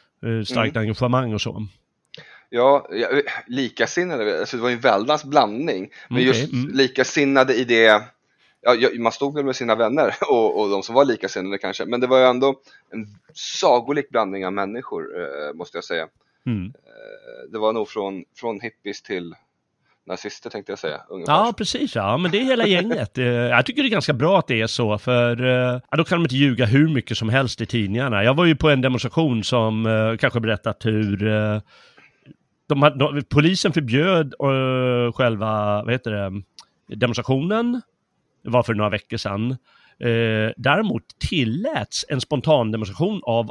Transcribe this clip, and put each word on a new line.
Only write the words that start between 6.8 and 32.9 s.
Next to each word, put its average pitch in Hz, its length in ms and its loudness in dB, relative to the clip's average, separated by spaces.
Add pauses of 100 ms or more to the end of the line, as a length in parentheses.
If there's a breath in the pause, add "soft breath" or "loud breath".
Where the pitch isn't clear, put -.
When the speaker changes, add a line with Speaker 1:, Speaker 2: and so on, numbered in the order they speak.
Speaker 2:
i 127 80 2
det, 117 200 4 (800)
ja, 123 140 6
ja, 117 140 4 (100)
man 113 120 0
stod 143 240 -2
väl 143 100 -2
med 131 100 -2
sina 117 200 0
vänner 117 460 2
<laughs> - 80 -2
och, 110 320 4
och 104 80 0
de 98 140 -2
som 117 120 -6
var 139 100 6
likasinnade 98 520 -4
kanske. - 280 -6
Men 120 140 -4
det 127 80 0
var 131 120 4
ju 131 60 6
ändå 131 340 2 (340 soft breath)
en 107 140 -10 (260)
sagolik 135 760 0
blandning 98 360 -2
av 92 80 -4
människor, 101 500 -6 (180)
eh, 73 360 -10
måste 85 200 -12
jag 85 60 -8
säga. 82 240 -6 (380)
Speaker 1:
Mm. 104 200 -4
Speaker 2:
Eh, 57 840 -20
det 110 80 -8
var 110 140 2
nog 110 160 -4
från, 98 340 -8 (160)
från 117 220 -8
hippies 101 400 -12
till 87 320 -8 (720)
nazister, 95 420 -12
tänkte 104 220 -12
jag 101 80 -10
säga, 76 300 -8
ungefär. 95 240 -4
Speaker 1:
Ja, 214 240 2
precis. 240 380 -6
Ja, 107 220 -2
men 175 140 -2
det 196 80 0
är 262 60 -2
hela 240 220 0
gänget. 185 500 -2
<laughs> - 0 -
Eh, 131 80 -2
jag 120 400 2
tycker 254 180 -4
det 269 40 2
är 214 40 -2
ganska 156 220 0
bra 160 260 2
att - 80 -4
det 113 140 0
är 113 60 0
så, 107 300 -2
för, 120 480 0
eh, 127 340 0 (120)
ja, 147 60 -4
då 160 60 4
kan 170 140 0
de 170 60 2
inte 127 120 0
ljuga 131 300 4
hur 139 280 4
mycket 117 240 -4
som 110 120 -4
helst 127 320 0
i - 40 -4
tidningarna. 110 580 0
Jag 123 100 4
var 175 120 2
ju 160 100 6
på 156 140 2
en 135 120 4
demonstration 127 600 0
som, 110 420 0
eh, 110 320 0
kanske 120 220 0
berättat 110 460 -4
hur, 107 420 0
eh, 107 340 0 (1080 soft breath)
de 143 140 0
hade, 143 160 4